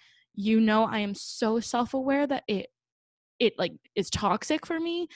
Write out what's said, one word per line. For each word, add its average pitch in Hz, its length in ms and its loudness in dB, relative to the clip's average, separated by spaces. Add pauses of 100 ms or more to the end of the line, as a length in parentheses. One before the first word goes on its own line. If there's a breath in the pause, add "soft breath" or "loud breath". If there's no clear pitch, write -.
(360 soft breath)
you 220 260 4
know 220 240 4
I 214 140 -2
am 202 160 -4
so 226 460 -2
self-aware 269 680 0
that 269 200 -4
it, 196 220 -4 (680)
it, 226 200 2
like, 85 140 -2 (220)
is 196 160 -2
toxic 214 560 0
for 330 120 -2
me. 339 360 -4